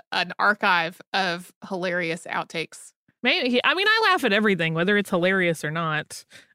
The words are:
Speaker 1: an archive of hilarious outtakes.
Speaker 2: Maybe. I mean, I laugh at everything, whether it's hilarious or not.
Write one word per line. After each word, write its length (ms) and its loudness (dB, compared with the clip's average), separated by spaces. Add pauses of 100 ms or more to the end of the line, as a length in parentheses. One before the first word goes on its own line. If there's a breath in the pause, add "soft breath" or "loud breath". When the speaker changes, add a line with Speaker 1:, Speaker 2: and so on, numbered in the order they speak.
(120)
Speaker 1:
an 260 -2
archive 600 2 (120)
of 400 -2 (160)
hilarious 640 -4
outtakes. 600 -8 (320)
Speaker 2:
Maybe. 400 2
I 100 4
mean, 140 0
I 220 4
laugh 120 2
at 100 2
everything, 420 2
whether 220 2
it's 140 -2
hilarious 540 0
or 80 -4
not. 520 -6 (300 loud breath)